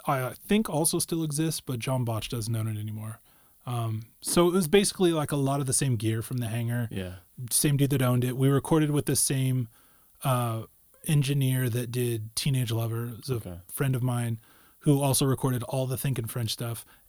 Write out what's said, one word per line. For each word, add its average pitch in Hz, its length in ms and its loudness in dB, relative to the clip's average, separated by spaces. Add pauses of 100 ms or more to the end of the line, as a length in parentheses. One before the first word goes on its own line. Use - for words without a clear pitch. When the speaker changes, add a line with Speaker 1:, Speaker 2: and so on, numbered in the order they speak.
Speaker 1:
I 131 260 0
think, - 360 0
also 165 300 0
still 160 240 -2
exists, 156 380 -2
but 131 180 -4
John 131 260 0
Botch 110 240 -4
doesn't 113 260 -4
own 110 120 -2
it 107 120 -4
anymore. 107 400 -8 (480)
Um, 113 400 -4 (140)
so 175 260 4
it 175 60 4
was 185 140 2
basically, 185 440 4
like, 156 200 0
a 147 60 0
lot 139 220 0
of 139 80 -2
the 131 60 0
same 131 220 2
gear 110 280 -2
from 131 140 -6
the 120 100 -4
hangar. 117 440 -2
Speaker 2:
Yeah. 92 260 -6 (340)
Speaker 1:
Same 143 260 2
dude 135 140 4
that 139 100 2
owned 123 220 4
it. 127 120 -2
We 135 140 4
recorded 147 420 4
with 147 140 0
the 143 100 2
same, 131 520 0 (560)
uh, 120 400 0 (420)
engineer 135 640 2
that 120 220 -4
did 120 440 -2
Teenage 127 360 0
Lover, 117 500 -4
is - 80 -12
a 131 60 -2
Speaker 2:
Okay. 90 240 -8 (120)
Speaker 1:
friend 135 240 0
of 123 60 -2
mine 120 380 -2 (400)
who 143 200 4
also 139 260 2
recorded 127 380 0
all 131 220 -4
the 127 120 -4
Thinking 120 280 -2
French 113 260 -4
stuff 117 320 -8 (260)